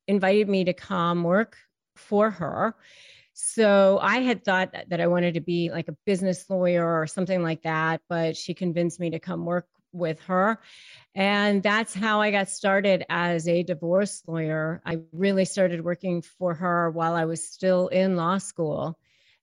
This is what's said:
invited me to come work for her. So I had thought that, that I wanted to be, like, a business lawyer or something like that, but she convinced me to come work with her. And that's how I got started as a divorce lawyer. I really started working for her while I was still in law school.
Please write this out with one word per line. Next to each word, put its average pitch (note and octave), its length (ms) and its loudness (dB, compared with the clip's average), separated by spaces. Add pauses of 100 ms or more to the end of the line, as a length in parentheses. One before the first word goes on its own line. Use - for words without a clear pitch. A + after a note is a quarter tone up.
invited G3 420 4
me F#3+ 140 2
to F3 100 0
come F3 500 -2
work F#3+ 340 0 (380)
for G#3+ 360 0
her. F#3+ 440 -4 (580)
So G3 680 4
I A3 200 2
had B3 220 0
thought F#3 280 0
that, - 180 -12
that E3+ 120 -2
I E3+ 60 2
wanted F3 280 2
to E3 60 -4
be, E3+ 280 -2
like, E3+ 200 -8
a D#3 160 -10
business F#3 440 -2
lawyer F3 520 2
or D#3 40 -2
something F#3 380 -2
like D#3+ 200 -4
that, D#3+ 460 -2
but E3 280 -2
she - 160 -8
convinced F3 460 -2
me E3+ 120 -4
to E3 80 -6
come E3+ 260 -8
work F3 220 -4 (240)
with E3 300 -4
her. F#3+ 380 0 (540)
And G3+ 480 2
that's G#3+ 320 0
how G#3+ 280 0
I G#3 100 2
got G3 180 0
started G3 600 2
as F3 380 0
a F3 140 2
divorce F3 640 -2
lawyer. D#3+ 600 -4
I E3 140 -4 (120)
really F#3+ 340 2
started F3 380 0
working F3 400 -4
for F3+ 320 -4
her F3 340 0
while E3 240 -2
I E3 120 0
was E3 220 -6
still F#3 420 0
in F#3 260 2
law F3 220 0
school. D#3 600 -6 (460)